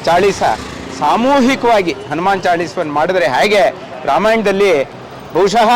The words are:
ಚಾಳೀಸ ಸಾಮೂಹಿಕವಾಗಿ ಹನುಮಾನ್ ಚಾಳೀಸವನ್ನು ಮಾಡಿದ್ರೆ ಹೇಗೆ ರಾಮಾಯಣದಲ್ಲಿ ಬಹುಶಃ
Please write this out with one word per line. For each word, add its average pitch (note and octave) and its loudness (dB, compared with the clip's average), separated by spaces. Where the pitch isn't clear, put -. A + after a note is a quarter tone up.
ಚಾಳೀಸ F#3 2
ಸಾಮೂಹಿಕವಾಗಿ A#3 2
ಹನುಮಾನ್ F3+ -2
ಚಾಳೀಸವನ್ನು E3+ -2
ಮಾಡಿದ್ರೆ E3 0
ಹೇಗೆ E3+ 0
ರಾಮಾಯಣದಲ್ಲಿ G3 2
ಬಹುಶಃ G3+ 2